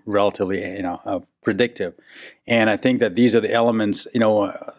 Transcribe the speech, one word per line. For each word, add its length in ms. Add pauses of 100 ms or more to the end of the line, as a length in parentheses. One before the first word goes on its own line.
relatively, 560
you 200
know, 240
uh, 140 (220)
predictive. 520 (540)
And 220
I 60
think 240
that 160
these 220
are 20
the 140
elements, 600
you 60
know, 260
uh, 340